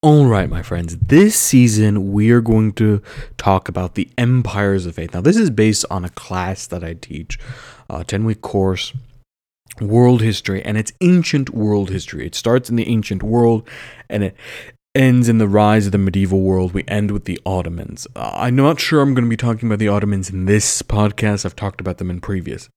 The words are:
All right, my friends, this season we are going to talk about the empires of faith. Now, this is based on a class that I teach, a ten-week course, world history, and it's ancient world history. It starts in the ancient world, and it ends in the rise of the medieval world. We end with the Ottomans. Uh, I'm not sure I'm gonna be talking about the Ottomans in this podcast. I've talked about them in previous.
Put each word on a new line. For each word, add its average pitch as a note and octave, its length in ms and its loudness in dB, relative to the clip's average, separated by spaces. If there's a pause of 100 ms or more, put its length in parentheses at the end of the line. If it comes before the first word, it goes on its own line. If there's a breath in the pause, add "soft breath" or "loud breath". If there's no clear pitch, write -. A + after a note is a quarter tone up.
All D3+ 240 6
right, G2 240 2
my E2+ 120 -4
friends, E2+ 360 -8
this E3+ 360 4
season G#2+ 800 2
we G#2 180 2
are A#2+ 120 6
going A2 320 0
to G#2+ 280 0 (360 loud breath)
talk F#2+ 320 -2
about F2+ 260 -8
the - 220 -4
empires G2+ 680 0
of E2+ 100 -10
faith. E2+ 180 -10
Now, F2+ 80 -6
this E3+ 160 4
is G#3+ 120 2
based G#2+ 400 2
on F2+ 140 -6
a F2+ 60 -8
class - 580 -8
that F2 160 -10
I E2+ 120 -10
teach, - 440 -14 (500 loud breath)
a E2 140 -8
ten-week G#2+ 380 -2
course, F#2+ 500 -2 (880)
world A#2+ 420 4
history, G2+ 400 -2
and G#2+ 160 -4
it's A2 220 -4
ancient F3 520 2
world G#2 380 0
history. E2+ 360 -8
It - 100 -10
starts B2+ 340 0
in A#2 60 -2
the A#2 140 0
ancient G#2+ 340 -2
world, A#2 420 2 (440 loud breath)
and G2+ 160 -2
it F#2 100 -8 (580 loud breath)
ends B2 360 4
in A2+ 80 2
the A2 100 2
rise G#2 380 4
of G2 80 -2
the G#2 40 2
medieval F#2+ 440 2
world. F#2 320 0
We F#2+ 120 -4
end G#2 240 -2
with G2+ 140 -4
the - 220 -8
Ottomans. F#2 680 -6
Uh, A1+ 220 -10
I'm B2 220 0
not C#3+ 240 2
sure D#3 180 2
I'm C#3 140 2
gonna B2 140 2
be A2+ 100 0
talking A#2 320 -2
about G#2+ 100 -2
the G#2+ 80 0
Ottomans G2+ 420 0
in F#2 180 -4
this G#2 340 2
podcast. G#2 640 0
I've F#2 100 -6
talked - 240 -8
about F#2 200 -8
them F2+ 100 -6
in F2+ 100 -6
previous. F2+ 580 -8